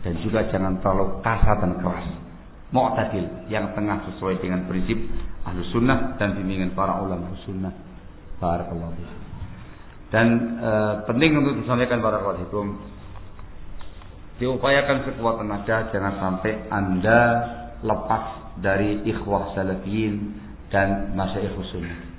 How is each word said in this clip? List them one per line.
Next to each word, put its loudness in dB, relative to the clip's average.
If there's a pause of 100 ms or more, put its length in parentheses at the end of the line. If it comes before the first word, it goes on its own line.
Dan -2 (120)
juga 2
jangan 2
terlalu 4
kasar 6
dan 2
keras. -2 (640)
Mu'tadil, 0
yang -2
tengah -2
sesuai -2
dengan 0
prinsip 2 (440)
Ahlus -2
Sunnah 2
dan 2
bimbingan -2
para 0
ulama -4
Ahlus -10
Sunnah. -4 (640)
Barakallahu -2
fiikum. -8 (960)
Dan, 8 (340)
eh, 2 (160)
penting 6
untuk 2
disampaikan, 2
barakallahu 0
fiikum, -4 (1700)
diupayakan 2 (120)
sekuat 0
tenaga, 0 (120)
jangan 0
sampai -2
Anda 6 (600)
lepas -2
dari 2
ikhwah 0
salafiyin 0 (540)
dan 2
masyayikh -2 (180)
sunnah. -6 (200)